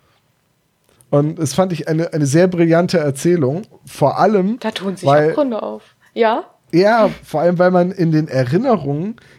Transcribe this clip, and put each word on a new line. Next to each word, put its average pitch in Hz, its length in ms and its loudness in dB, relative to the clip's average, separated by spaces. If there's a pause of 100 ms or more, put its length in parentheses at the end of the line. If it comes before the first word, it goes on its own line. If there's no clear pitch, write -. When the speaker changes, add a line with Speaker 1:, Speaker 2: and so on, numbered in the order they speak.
(1080)
Speaker 1:
Und 151 280 0
das 160 160 -4
fand 190 180 -2
ich 160 160 -8
eine, 165 260 -2
eine 147 120 -2
sehr 165 220 4
brillante 170 500 2
Erzählung. 151 640 -2 (220)
Vor - 320 -2
allem, 202 420 0
Speaker 2:
Da 220 120 -6
tun 190 240 -8
sich 165 120 -6
Speaker 1:
weil 151 220 4
Speaker 2:
Abgründe 247 320 -2
auf. 214 220 -12 (300)
Ja? 233 320 0 (260)
Speaker 1:
Ja, 208 400 4 (120)
vor 151 180 -6
allem, 170 180 2
weil 180 100 4
man 180 220 2
in 165 200 -2
den 156 160 0
Erinnerungen 156 880 -2 (220)